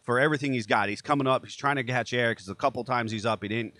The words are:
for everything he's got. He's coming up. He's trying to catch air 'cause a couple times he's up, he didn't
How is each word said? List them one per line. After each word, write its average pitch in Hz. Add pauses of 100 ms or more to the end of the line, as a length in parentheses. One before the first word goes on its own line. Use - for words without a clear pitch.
for 123
everything 147
he's 120
got. 104
He's 104
coming 143
up. 131
He's -
trying 143
to 131
catch 123
air 120
'cause 92
a 98
couple 131
times 117
he's 107
up, 110
he 104
didn't 110